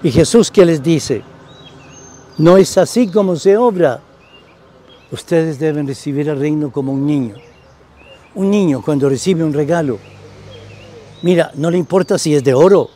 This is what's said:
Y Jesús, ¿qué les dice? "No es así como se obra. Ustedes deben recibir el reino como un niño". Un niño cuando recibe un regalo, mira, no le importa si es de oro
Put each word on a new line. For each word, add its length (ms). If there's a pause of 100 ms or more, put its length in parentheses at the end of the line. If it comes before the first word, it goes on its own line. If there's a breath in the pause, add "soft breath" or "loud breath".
Y 80
Jesús, 400
¿qué 120
les 200
dice? 400 (1120)
"No 200
es 200
así 300
como 280
se 220
obra. 440 (1080)
Ustedes 460
deben 300
recibir 420
el 80
reino 340
como 200
un 160
niño". 280 (1000)
Un 160
niño 320
cuando 260
recibe 340
un 100
regalo, 440 (1300)
mira, 320
no 160
le 60
importa 420
si 160
es 80
de 100
oro 420